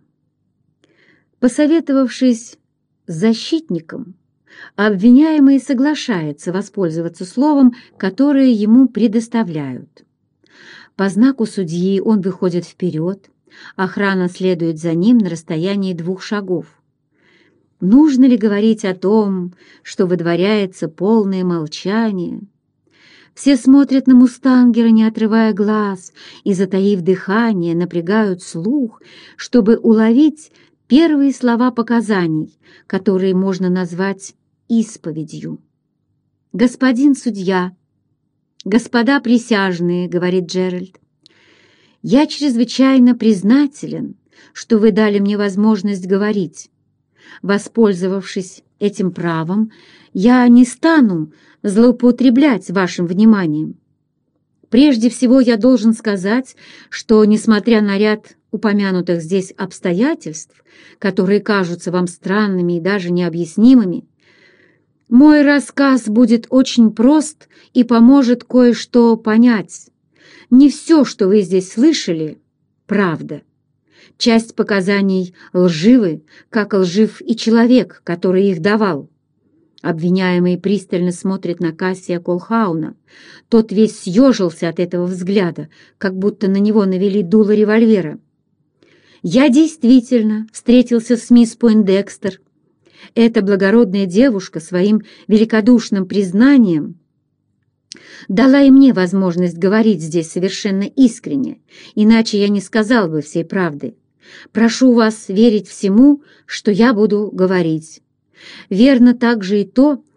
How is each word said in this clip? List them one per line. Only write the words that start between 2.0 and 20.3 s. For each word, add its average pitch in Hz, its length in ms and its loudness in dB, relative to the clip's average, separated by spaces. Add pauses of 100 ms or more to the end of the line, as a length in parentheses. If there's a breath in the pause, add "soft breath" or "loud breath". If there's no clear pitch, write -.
с 175 40 -12
защитником, 190 1000 -6 (600 loud breath)
обвиняемый 269 840 2
соглашается 240 960 -4
воспользоваться 170 720 -6
словом, 269 480 2 (240 loud breath)
которое 269 540 0
ему 220 360 4
предоставляют. 196 1160 -4 (920 soft breath)
По 190 140 -4
знаку 233 360 0
судьи 185 540 -4
он 220 220 0
выходит 180 440 -4
вперед, 175 680 -8 (440 loud breath)
охрана 185 540 -4
следует 170 500 -4
за 165 160 -4
ним 220 240 2
на 190 120 0
расстоянии 180 640 -6
двух 180 280 -10
шагов. 185 580 -8 (1000)
Нужно 262 460 4
ли 247 100 4
говорить 214 480 0
о 185 100 -4
том, 190 600 -2 (280 soft breath)
что - 240 -4
выдворяется 180 800 -2